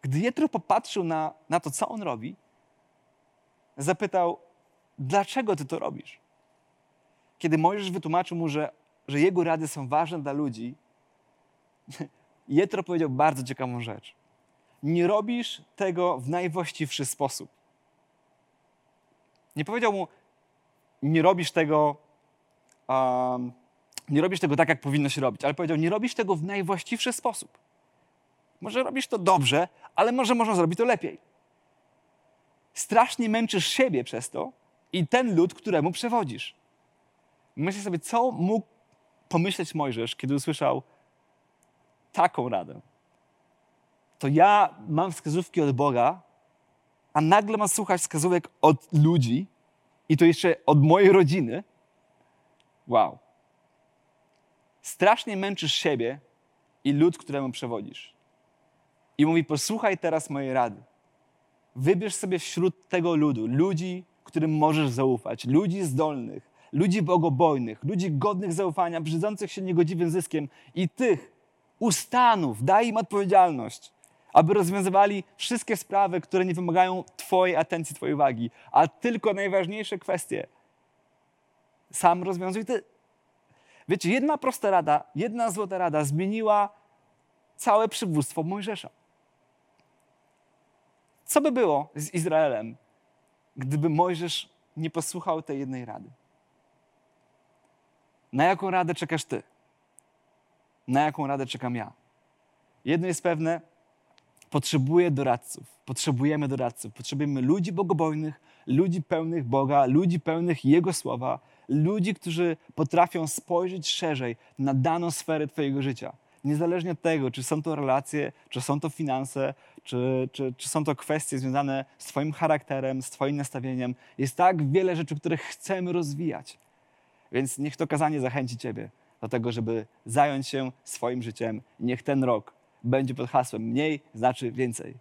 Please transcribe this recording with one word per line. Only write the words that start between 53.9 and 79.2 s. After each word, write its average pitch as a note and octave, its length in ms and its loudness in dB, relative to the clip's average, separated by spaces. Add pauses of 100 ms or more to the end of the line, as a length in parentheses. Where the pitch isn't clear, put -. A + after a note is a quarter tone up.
„Strasznie G#3 540 2
męczysz F#3+ 380 -2
siebie C3+ 460 -2 (640)
i C#3+ 80 2
lud, D#3+ 260 4
któremu C#3 340 -6
przewodzisz”. A#2 640 -10 (1040)
I D3 80 6
mówi: E3 180 2
„Posłuchaj G3+ 540 -2
teraz D#3+ 320 -2
mojej C#3 220 -6
rady. A#2+ 300 -2 (920)
Wybierz F3+ 380 2
sobie F#3 240 -4
wśród - 500 -4
tego E3+ 280 0
ludu C#3 300 2
ludzi, F3+ 580 -2 (200)
którym D#3 340 0
możesz D3+ 320 4
zaufać, B2 540 -2
ludzi E3+ 380 2
zdolnych, C3+ 680 -4 (220)
ludzi F#3 300 2
bogobojnych, D3+ 800 2
ludzi F3+ 280 -2
godnych F#3 400 0
zaufania, E3+ 480 -2
brzydzących E3+ 520 -4
się G3 100 -8
niegodziwym E3+ 480 0
zyskiem D#3 380 -4 (260)
i F#3+ 140 -2
tych A3 440 -2 (460)
ustanów, G3+ 840 2
daj G#3+ 240 4
im G#3+ 80 -2
odpowiedzialność, F3+ 960 2 (400)
aby D#3+ 220 6
rozwiązywali G3 720 2 (120)
wszystkie A#3 400 -4
sprawy, F#3 440 0
które F#3 240 0
nie F#3 100 -2
wymagają F3+ 500 2 (120)
twojej F#3 400 2
atencji, D#3+ 400 -2
twojej - 180 -4
uwagi, B2+ 360 0 (220)
a D#3 160 6
tylko A3 460 -2